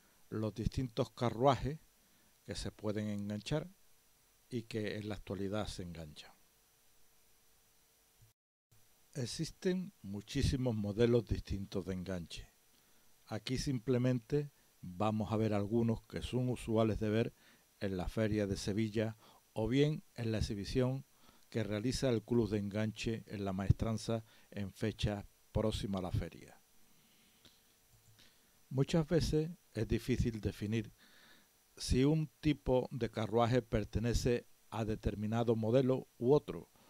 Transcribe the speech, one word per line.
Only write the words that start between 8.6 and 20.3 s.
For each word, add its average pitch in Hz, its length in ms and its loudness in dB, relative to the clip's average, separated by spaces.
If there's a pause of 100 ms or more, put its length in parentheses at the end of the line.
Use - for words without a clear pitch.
Existen 180 880 -2
muchísimos 123 760 0
modelos 110 500 6
distintos 98 600 -4
de 95 80 -2
enganche. 90 540 -6 (800)
Aquí 113 300 -4
simplemente 127 920 0 (300)
vamos 104 500 -2
a 110 60 2
ver 107 160 2
algunos 110 500 2
que - 180 -6
son 123 280 -2
usuales 110 500 2
de 107 100 0
ver 113 240 2 (460)
en 98 180 -2
la 85 100 -2
Feria 107 400 0
de 95 100 0
Sevilla 110 600 -2 (360)
o 110 140 0
bien 147 360 2 (120)
en 117 160 -2